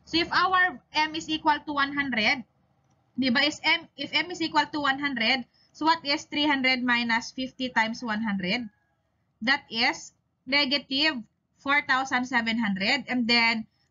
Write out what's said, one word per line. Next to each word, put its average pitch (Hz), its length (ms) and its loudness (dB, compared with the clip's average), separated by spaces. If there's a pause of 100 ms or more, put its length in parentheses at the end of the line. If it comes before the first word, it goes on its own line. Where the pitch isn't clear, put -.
So, - 80 0
if 339 160 0
our 359 480 2 (160)
M 311 160 0
is 311 160 -8
equal 311 320 0
to 294 160 -8
one 277 160 0
hundred, 269 480 0 (800)
di 262 80 2
ba, 269 160 4
is 294 160 -2
M, 320 240 0 (160)
if 277 160 -4
M 330 160 -2
is 349 80 -6
equal 311 320 0
to 302 80 -4
one 269 160 0
hundred, 254 480 0 (320)
so - 80 -4
what 320 240 4
is 294 160 0
three 294 240 0
hundred 262 320 2
minus 240 560 0
fifty 262 320 -6
times 226 320 0
one 220 240 -4
hundred? 202 400 -2 (800)
That 285 240 0
is 254 480 -4 (320)
negative 277 720 0 (400)
four 285 240 0
thousand 262 400 0
seven 226 320 0
hundred. 214 560 0
And 247 160 0
then, 233 400 2 (220)